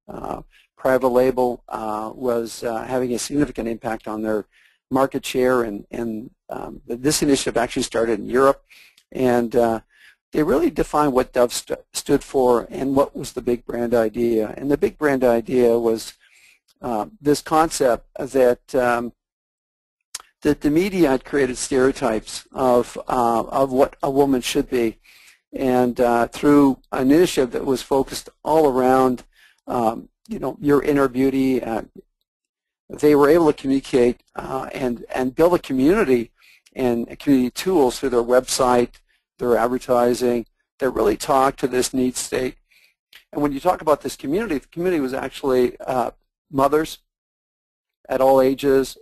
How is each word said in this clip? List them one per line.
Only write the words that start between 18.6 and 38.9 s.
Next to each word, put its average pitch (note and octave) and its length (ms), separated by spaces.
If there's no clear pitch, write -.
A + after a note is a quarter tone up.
um, A#2+ 400
that D3 180
the D3 100
media F3 380
had C3 160
created C3 320
stereotypes B2+ 960
of, B2 460
uh, A#2 360
of C3+ 280
what B2+ 300
a D3 80
woman C3+ 320
should - 260
be, A#2 300
and, B2+ 440
uh, A#2 300
through C#3+ 500
an C3 180
initiative D3 420
that - 120
was C3 160
focused - 480
all D3+ 240
around, C3 560
um, A#2 440
you A3 100
know, - 220
your C#3+ 220
inner C#3+ 260
beauty, C3 540
uh, A2+ 200
they D3 240
were C#3+ 160
able E3 160
to D3 120
communicate, C3+ 640
uh, C3 380
and, A#2+ 400
and B2+ 200
build F3 200
a E3+ 40
community C3+ 720
and A#2+ 340
a - 80
community B2+ 340
tools D3+ 480
through C3+ 120
their A#2+ 120
website, B2 800